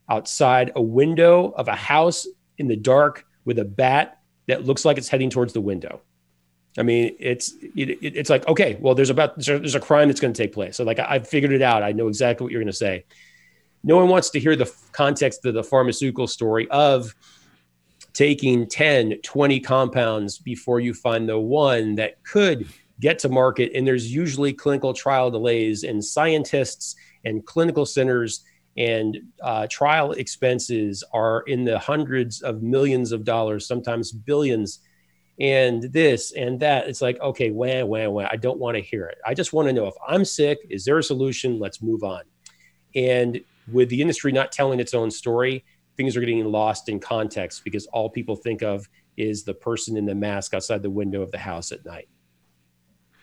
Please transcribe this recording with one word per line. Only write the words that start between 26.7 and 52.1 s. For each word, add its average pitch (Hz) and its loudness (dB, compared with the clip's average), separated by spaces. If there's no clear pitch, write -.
and 110 -6
clinical 160 0
centers 123 -2
and, 110 0
uh, 110 -4
trial 147 0
expenses 120 -2
are 113 0
in 127 -4
the 113 0
hundreds 131 -4
of 110 -6
millions 127 0
of 110 -6
dollars, 110 -2
sometimes 120 -4
billions, 117 -2
and 131 2
this 147 2
and 123 -4
that. 143 0
It's 131 -8
like, 123 0
okay, 123 -2
wah, 127 -2
wah, 110 -2
wah. 101 -2
I 117 -6
don't 123 -4
wanna 117 -4
hear 95 -8
it. 85 -14
I 117 -2
just 165 -6
wanna 147 2
know 110 0
if 92 -10
I'm 185 2
sick, 147 0
is 95 -8
there 143 2
a 143 -2
solution? 131 -2
Let's 98 -8
move 110 -4
on. 92 -6
And 123 0
with 123 4
the 123 -2
industry 147 0
not 131 0
telling 135 0
its 120 -4
own 113 0
story, 123 -2
things 131 -2
are - -2
getting 117 0
lost 107 -2
in 104 -4
context 107 -6
because 101 -8
all 113 -4
people 120 -8
think 107 -6
of 101 -6
is 107 -6
the 98 -8
person 113 -8
in 104 -4
the 101 -4
mask 101 -6
outside 101 -4
the 104 -4
window 98 -6
of 92 -8
the - -10
house 85 -10
at - -16
night. 85 -18